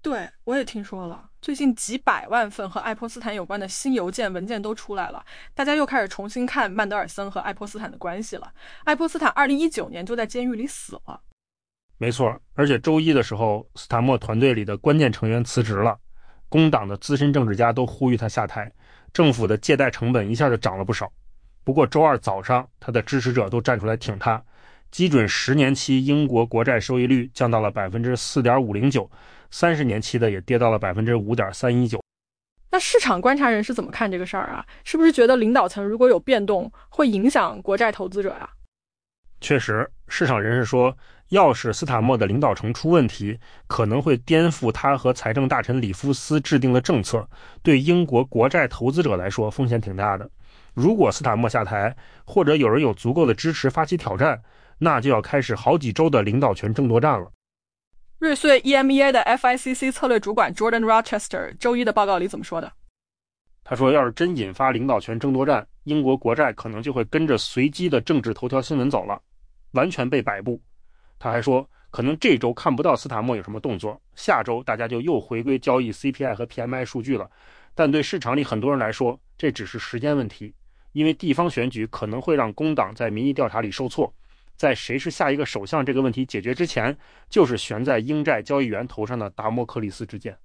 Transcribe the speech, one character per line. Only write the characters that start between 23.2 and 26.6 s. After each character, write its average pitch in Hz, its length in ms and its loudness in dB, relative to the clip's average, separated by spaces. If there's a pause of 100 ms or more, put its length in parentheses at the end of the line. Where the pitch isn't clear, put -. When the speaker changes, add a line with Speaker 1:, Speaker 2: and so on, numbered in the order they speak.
Speaker 2:
持 123 120 -2
者 107 180 0
都 120 100 -2
站 113 200 0
出 104 60 -6
来 110 100 -2
挺 107 240 -8
他， 113 200 0 (520)
基 180 160 2
准 120 200 4
十 - 240 -2
年 139 220 4
期 131 320 0
英 143 220 2
国 117 180 2
国 117 160 0